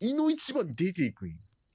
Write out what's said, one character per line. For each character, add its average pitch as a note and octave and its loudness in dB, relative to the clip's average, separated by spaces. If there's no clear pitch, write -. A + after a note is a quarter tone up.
い B3 0
の D#4 4
一 D4+ -2
番 A#3+ 0
に C3+ -6
出 F3 0
て D#3 0
い A2+ 0
く - -12
ん E2+ -8
よ。 D#2+ -12